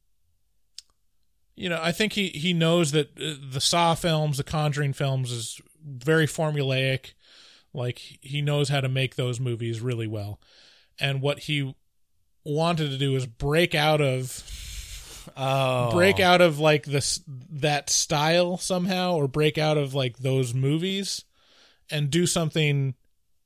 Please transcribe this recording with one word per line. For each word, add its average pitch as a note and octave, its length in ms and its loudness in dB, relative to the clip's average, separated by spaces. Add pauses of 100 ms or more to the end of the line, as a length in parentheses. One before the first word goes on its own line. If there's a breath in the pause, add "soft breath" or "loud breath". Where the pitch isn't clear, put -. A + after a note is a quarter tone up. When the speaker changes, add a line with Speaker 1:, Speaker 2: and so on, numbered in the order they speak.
(1600)
Speaker 1:
you F#3 140 -6
know, E3 120 -2
I E3 100 0
think G#3+ 220 0
he, G3 160 0
he F3 240 -2
knows E3 380 4
that, D3 180 2 (100)
uh, D3+ 160 -6 (160)
the C3+ 100 -4
Saw E3+ 340 2
films, D#3 420 0
the C#3+ 60 -2
Conjuring D3 500 -2
films C3 380 -2
is A#2 280 -8 (260)
very D3 420 2
formulaic. C3+ 840 -2 (600 soft breath)
Like, B2 260 -6 (220)
he C#3+ 200 -6
knows D3 280 0
how C#3+ 120 2
to C3 80 -2
make C3 260 -2
those B2 240 -2
movies A#2 420 -4
really A#2 260 -4
well. G#2+ 320 -8 (600 soft breath)
And C#3 220 -2
what C#3+ 180 -2
he C#3+ 360 -4 (680)
wanted D#3 440 0
to C3+ 80 -6
do C3+ 180 0
is C3 100 -2
break D3 500 0
out D3+ 260 4
of C3 600 -4 (720 loud breath)
Speaker 2:
Oh. C3 560 0
Speaker 1:
break F#3 280 4
out F3+ 200 6
of, D#3+ 200 6
like, D3+ 260 4
this, C#3+ 420 -2
that C#3+ 640 -4
style E3+ 680 2
somehow, F3+ 580 0
or C#3+ 120 2
break D3+ 300 0
out D#3 180 2
of, C#3 200 -2
like, B2+ 240 -2
those C3 340 0
movies E3 680 -2 (680 soft breath)
and D3 220 -2
do E3+ 160 4
something D3 680 0 (520)